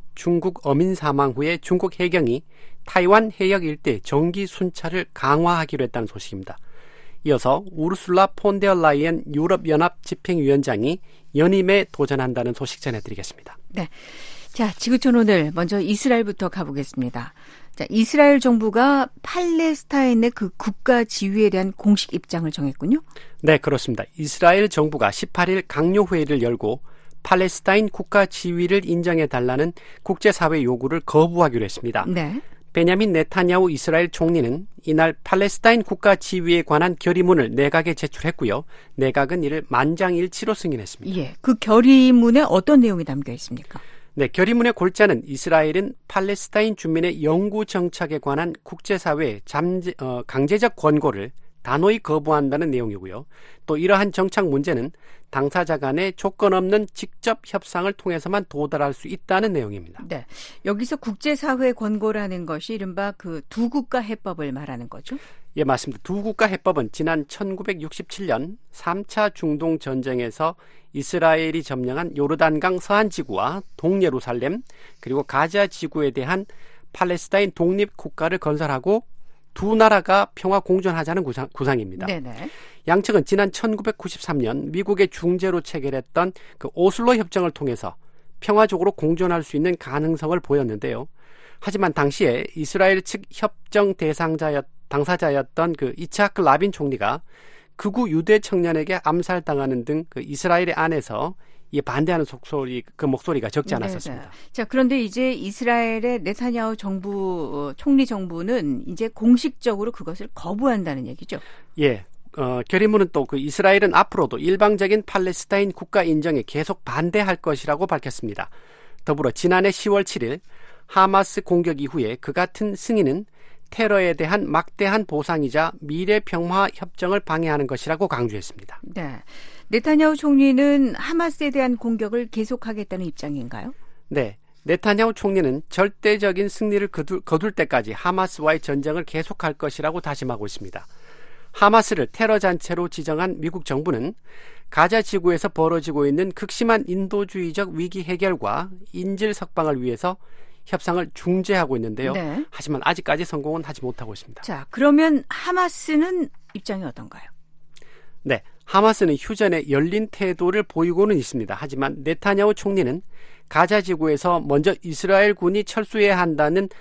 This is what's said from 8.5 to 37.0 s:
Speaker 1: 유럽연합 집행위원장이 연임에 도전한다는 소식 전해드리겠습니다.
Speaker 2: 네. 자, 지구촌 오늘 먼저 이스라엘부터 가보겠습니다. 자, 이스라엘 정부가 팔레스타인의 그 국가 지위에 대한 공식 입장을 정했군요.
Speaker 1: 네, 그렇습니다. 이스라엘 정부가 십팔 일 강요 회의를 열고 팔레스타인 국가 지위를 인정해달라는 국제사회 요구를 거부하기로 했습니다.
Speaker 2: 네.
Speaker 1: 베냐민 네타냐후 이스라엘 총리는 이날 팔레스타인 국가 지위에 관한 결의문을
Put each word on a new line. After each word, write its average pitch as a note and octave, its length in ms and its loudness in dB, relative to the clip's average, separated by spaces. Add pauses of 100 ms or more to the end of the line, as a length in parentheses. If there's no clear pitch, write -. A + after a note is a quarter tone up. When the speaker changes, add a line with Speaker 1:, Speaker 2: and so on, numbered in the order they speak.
Speaker 1:
유럽연합 D#3+ 680 0
집행위원장이 C#3 1000 0 (360)
연임에 F#3 560 4
도전한다는 B2+ 600 -2
소식 - 280 -8
전해드리겠습니다. - 800 -8 (100)
Speaker 2:
네. - 200 -6 (600)
자, G#3+ 240 -2
지구촌 B3 420 2
오늘 G3 400 6
먼저 F3 260 0
이스라엘부터 G#3 680 0
가보겠습니다. C3+ 840 -6 (440)
자, - 140 -6
이스라엘 C#4+ 500 6
정부가 B3 680 4 (140)
팔레스타인의 D4 1120 2
그 F#3+ 240 -4
국가 A#3 480 2
지위에 G3+ 440 2
대한 F#3 220 0
공식 G#3 420 2
입장을 E3+ 380 -4
정했군요. D3+ 500 0 (400)
Speaker 1:
네, D3+ 160 6
그렇습니다. - 460 -2 (160)
이스라엘 F3 500 4
정부가 D3+ 440 2
십팔 - 360 -2
일 F#3 200 0
강요 F#3 360 2
회의를 D3+ 380 0
열고 A#2 380 0 (420)
팔레스타인 F#3+ 680 2
국가 G3+ 380 2
지위를 F3 580 0
인정해달라는 D#3+ 920 0 (280)
국제사회 D#3+ 600 2
요구를 B2+ 340 0
거부하기로 D#3 680 4
했습니다. A2 440 -4
Speaker 2:
네. F3 340 -4 (300)
Speaker 1:
베냐민 F#3 400 4
네타냐후 F3+ 580 4
이스라엘 D#3+ 380 2
총리는 E3 580 0 (180)
이날 D#3+ 300 4 (100)
팔레스타인 G3+ 580 4
국가 G3 340 4
지위에 E3+ 460 0
관한 D#3+ 360 2
결의문을 F3+ 560 4